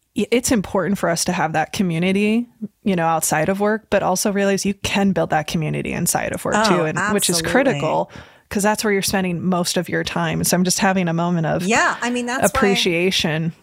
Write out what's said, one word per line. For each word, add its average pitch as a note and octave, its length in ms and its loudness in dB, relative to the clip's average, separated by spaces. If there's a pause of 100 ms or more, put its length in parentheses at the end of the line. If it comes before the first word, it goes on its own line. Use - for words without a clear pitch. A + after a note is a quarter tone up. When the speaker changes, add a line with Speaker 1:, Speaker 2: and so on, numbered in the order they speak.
(140)
Speaker 1:
y-, G3+ 160 0
it's B3 220 2
important G3 460 0
for F3 100 0
us E3 160 0
to F3+ 80 -2
have D#3+ 220 -2
that D#3 180 -2
community, G3 760 0 (360)
you G3 100 2
know, E3 120 2
outside D#3+ 420 2
of G3 100 0
work, G#3 320 0
but G3 140 2
also F#3 260 0
realize G3 340 2
you G3 100 0
can G3+ 360 0
build E3 200 0
that D3+ 180 -2
community D3 440 -2
inside D3 400 -2
of - 120 -6
work - 120 0
Speaker 2:
Oh, A3 120 2
Speaker 1:
too, F3+ 160 2
and D#3 120 -2 (160)
which G3+ 160 0
is E3+ 100 0
Speaker 2:
absolutely. E3 120 -4
Speaker 1:
critical E3 640 0 (380)
'cause G3+ 120 -2
that's G#3+ 220 0
where G#3+ 80 2
you're G3 100 2
spending F#3 400 -2
most F3 340 0
of F3+ 120 -2
your E3 160 -2
time. D#3+ 400 -2
So F3+ 120 2
I'm F3+ 60 4
just F3+ 160 0
having F#3+ 300 2
a E3 60 0
moment E3+ 340 0
of E3 160 -2
Speaker 2:
Yeah, C4+ 360 2
I A#3+ 100 -2
mean, B3 160 -4
that's B3+ 160 -4
why - 40 2 (140)
Speaker 1:
appreciation F3 920 0 (100)